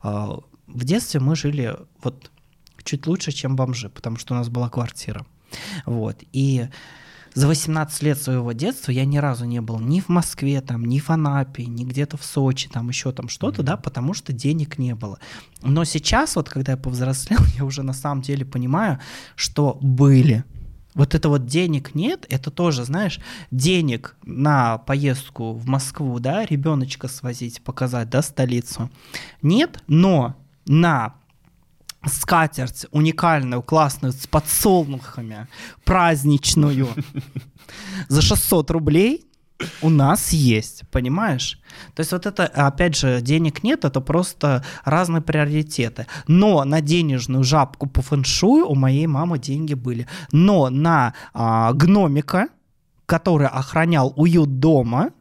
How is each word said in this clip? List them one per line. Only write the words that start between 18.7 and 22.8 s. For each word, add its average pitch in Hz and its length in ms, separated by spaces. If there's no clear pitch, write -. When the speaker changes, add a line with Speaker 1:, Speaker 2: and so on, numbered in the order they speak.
Speaker 1:
что - 440
были. 131 640
Вот 143 200
это 156 140
вот 139 180
«денег 147 480
нет», 226 360
это 135 200
тоже, 147 340